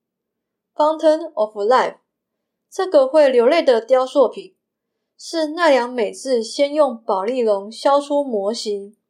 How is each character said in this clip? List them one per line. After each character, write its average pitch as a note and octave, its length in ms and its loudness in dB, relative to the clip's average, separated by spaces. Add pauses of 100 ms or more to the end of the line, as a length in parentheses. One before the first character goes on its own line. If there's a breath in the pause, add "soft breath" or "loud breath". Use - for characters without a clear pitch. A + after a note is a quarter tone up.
(760)
Fountain D#4 600 0
of G#3+ 220 -4
Life， G#3+ 420 0 (680)
这 F#4+ 180 -6
个 D4 200 4
会 D4 220 4
流 A#3+ 180 4
泪 D#4+ 160 2
的 A#3+ 180 2
雕 B3+ 260 2
塑 C4 200 2
品， - 300 -10 (600)
是 D#4+ 320 -6
奈 D#4+ 220 0
良 B3 180 2
美 A#3+ 220 -4
智 A#3 320 -4
先 C#4+ 300 -4
用 C#4+ 260 0
保 G3 240 -4
丽 B3 200 -4
龙 G#3 280 -2
削 C#4+ 300 0
出 C#4+ 240 -2
模 G#3+ 280 -4
型， G#3 440 -10 (140)